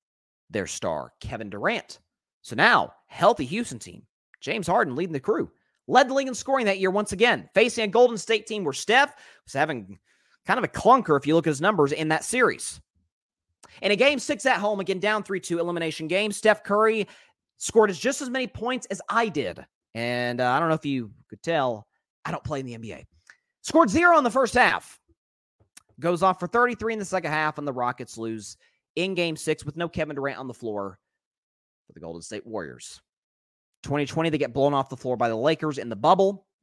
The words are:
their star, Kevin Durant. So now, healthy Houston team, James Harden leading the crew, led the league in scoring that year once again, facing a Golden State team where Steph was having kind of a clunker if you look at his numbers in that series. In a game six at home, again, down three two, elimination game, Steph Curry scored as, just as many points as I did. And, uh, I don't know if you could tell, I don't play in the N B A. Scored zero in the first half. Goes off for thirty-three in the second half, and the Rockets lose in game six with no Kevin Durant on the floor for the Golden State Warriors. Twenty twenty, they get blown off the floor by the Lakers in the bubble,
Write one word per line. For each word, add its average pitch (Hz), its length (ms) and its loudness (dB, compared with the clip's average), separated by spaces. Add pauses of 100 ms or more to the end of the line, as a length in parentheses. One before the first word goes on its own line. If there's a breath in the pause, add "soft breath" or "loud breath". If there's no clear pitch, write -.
(500)
their 95 180 -4
star, 76 540 -6
Kevin 110 280 -10
Durant. 143 500 -6 (420)
So 113 160 -10
now, 170 380 4 (120)
healthy 175 380 2
Houston 160 340 -6
team, - 240 -20 (380)
James 170 260 -6
Harden 175 280 2
leading 165 180 -4
the 135 60 -2
crew, 147 320 -2 (360)
led 254 220 6
the 269 60 -4
league 269 120 0
in 262 60 -6
scoring 262 320 -2
that 196 140 0
year 185 100 2
once 208 220 -2
again, 196 420 2
facing 226 300 2
a 208 40 0
Golden 233 300 4
State 220 300 -2
team 208 160 -6
where 139 100 -2
Steph 262 420 2 (300 loud breath)
was - 80 -20
having 127 460 -2 (460)
kind 202 120 0
of 233 60 -2
a - 40 0
clunker 208 520 4
if 143 80 -6
you 156 80 4
look 165 120 4
at 156 40 2
his 139 100 -2
numbers 165 300 4
in 156 180 -2
that 156 140 0
series. - 560 -2 (1000 loud breath)
In 196 100 0
a 208 40 4
game 269 240 4
six - 260 -4
at 233 140 2
home, 208 200 -2
again, 190 200 -2
down 208 240 0
three 190 160 -6
two, 170 200 -4
elimination 165 480 -4
game, 202 240 -2
Steph 208 320 2
Curry 214 440 2 (500 soft breath)
scored 214 320 4
as, 170 100 -6
just 269 220 -2
as 262 80 -8
many 247 180 -4
points 240 400 -6
as 190 220 -8
I 226 200 0
did. 113 360 -6 (300)
And, 123 460 -2
uh, 123 100 2
I 135 80 2
don't 165 100 0
know 160 60 2
if 156 100 -6
you 123 260 -4 (180)
could - 120 -20
tell, 131 460 -2 (380)
I - 60 -6
don't 156 120 -8
play 147 160 -6
in 131 60 -8
the 120 100 -12
N 113 60 -14
B 107 120 -12
A. - 120 -18 (560 soft breath)
Scored 311 280 4
zero 330 300 4
in 277 40 0
the 240 60 2
first 247 240 0
half. 214 460 2 (1000)
Goes 165 220 0
off 185 180 4
for 175 80 -6
thirty-three 233 460 2
in 214 60 -6
the 196 60 -6
second 170 260 -4
half, 151 260 -2
and 143 100 -6
the 135 60 -4
Rockets 123 440 -4
lose 113 400 -8 (380)
in 185 200 -2
game 170 200 -2
six - 300 -4
with 147 120 -8
no 170 120 -4
Kevin 156 260 -6
Durant 139 240 -6
on 131 80 -10
the 120 60 -10
floor 101 460 -8 (880)
for - 60 -20
the - 60 -20
Golden 82 220 -12
State - 240 -14
Warriors. 82 560 -12 (800)
Twenty 143 240 -2
twenty, 165 240 -2
they 151 80 -2
get 127 160 -2
blown 139 200 4
off 135 160 0
the 127 80 -12
floor 127 180 -4
by 117 140 0
the 113 60 -2
Lakers 151 420 0
in 117 120 -8
the 110 60 -6
bubble, 190 500 4 (180)